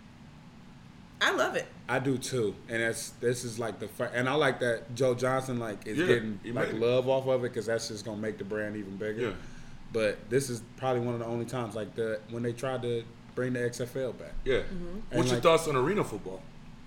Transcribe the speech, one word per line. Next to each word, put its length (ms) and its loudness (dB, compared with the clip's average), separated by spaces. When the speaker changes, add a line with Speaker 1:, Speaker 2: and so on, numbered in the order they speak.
Speaker 1:
I 120 4
love 240 2
it. 100 -2
Speaker 2:
I 100 2
do 180 2
too, 380 0
and 140 0
that's, 280 0
this 240 2
is 140 -6
like 220 -4
the 80 -6
fir-, 260 -2
and 140 2
I 60 2
like 260 4
that 340 0
Joe 200 4
Johnson, 440 0
like, 280 -4
is 120 -2
Speaker 3:
Yeah, 80 4
Speaker 2:
getting, 380 2
Speaker 3:
he 80 -6
Speaker 2:
like, 200 0
Speaker 3:
made 40 -2
it. 100 -2
Speaker 2:
love 220 4
off 180 2
of 180 2
it 80 -2
'cause 140 -2
that's 220 0
just 160 -8
gonna 160 -6
make 180 -2
the 60 -8
brand 320 -2
even 200 -6
bigger. 240 -2
Speaker 3:
Yeah. 120 0
Speaker 2:
But 260 2
this 180 4
is 140 -4
probably 240 2
one 140 0
of 60 -4
the 60 -4
only 200 -2
times, 280 -4
like, 220 -4
the, 240 0
when 120 -4
they 100 0
tried 300 -2
to 200 0
bring 200 0
the 100 0
X 160 -2
F 160 -2
L 160 0
back. 220 -10
Speaker 3:
Yeah. 140 4
Speaker 1:
Mm-hmm. 180 -2
Speaker 2:
And, 260 -6
Speaker 3:
What's 160 4
your 80 6
Speaker 2:
like, 60 0
Speaker 3:
thoughts 240 8
on 100 2
arena 280 4
football? 360 -6